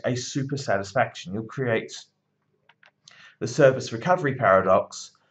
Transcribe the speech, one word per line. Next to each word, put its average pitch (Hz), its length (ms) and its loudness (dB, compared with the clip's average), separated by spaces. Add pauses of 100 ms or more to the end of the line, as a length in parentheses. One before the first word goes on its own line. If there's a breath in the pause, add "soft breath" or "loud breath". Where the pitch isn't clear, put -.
a 123 100 0
super 135 400 -6
satisfaction. 101 760 -2
You'll 110 80 -4
create 113 520 -4 (1400 loud breath)
the 107 100 -6
service 131 440 4
recovery 147 440 -2
paradox 95 760 2 (200)